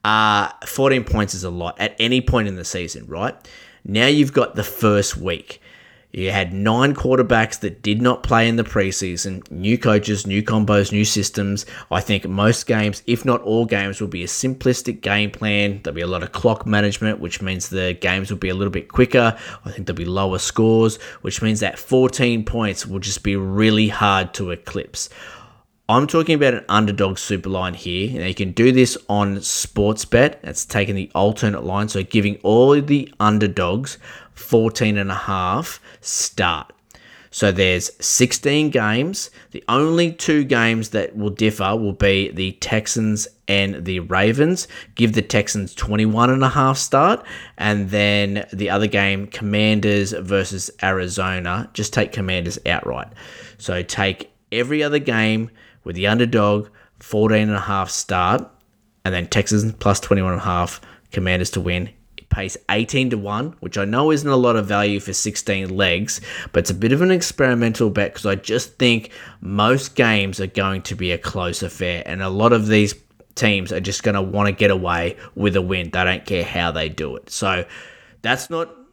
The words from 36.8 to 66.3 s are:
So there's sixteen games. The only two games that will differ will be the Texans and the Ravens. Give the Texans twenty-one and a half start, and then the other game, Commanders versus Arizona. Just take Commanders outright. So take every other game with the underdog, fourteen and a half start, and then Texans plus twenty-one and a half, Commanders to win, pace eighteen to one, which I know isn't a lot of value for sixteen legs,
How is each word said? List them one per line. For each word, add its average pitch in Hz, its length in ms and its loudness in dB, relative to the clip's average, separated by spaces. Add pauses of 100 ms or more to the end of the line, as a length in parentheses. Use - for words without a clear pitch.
So 104 220 0
there's 90 380 2 (140)
sixteen 143 680 0
games. 123 600 -2 (200)
The - 180 -14
only 160 420 2
two 151 340 0
games 113 440 2
that 104 280 -4
will 104 140 -2
differ 104 460 0
will 104 160 -2
be 98 380 2
the 92 220 -4
Texans 107 760 -2 (180)
and 98 380 0
the 92 160 -4
Ravens. 113 640 2 (280)
Give 117 180 2
the 107 100 2
Texans 101 520 -2
twenty-one 110 560 2
and 135 120 2
a 131 60 4
half 135 300 2
start, 156 460 2 (340)
and 101 320 0
then 101 640 2
the 95 160 -4
other 101 160 2
game, 98 400 0
Commanders 104 840 0
versus 95 580 -4 (120)
Arizona. 92 920 -2
Just - 180 -6
take 107 180 0
Commanders 92 540 -4
outright. 65 440 -4 (500)
So 90 240 -4
take 98 500 -4 (180)
every 127 320 -2
other 147 160 0
game 113 520 0 (340)
with 85 120 -8
the 95 120 -2
underdog, 107 600 2 (300)
fourteen 107 500 2
and 104 80 0
a 98 40 -2
half 95 300 -4
start, 92 600 -2 (540)
and 92 100 -2
then 87 140 -4
Texans 107 460 0
plus - 260 0
twenty-one 92 320 0
and 90 80 -2
a - 40 -10
half, 87 360 -2 (320)
Commanders 90 380 0
to 98 100 -4
win, 90 300 -4 (400)
pace 95 260 -4 (140)
eighteen 120 400 0
to 120 80 -2
one, 104 420 -6
which - 180 -8
I 98 60 0
know 127 260 2
isn't 147 180 0
a 139 80 4
lot 123 200 4
of 104 100 0
value 101 340 0
for 98 120 -8
sixteen 95 640 -4
legs, 92 440 0 (320)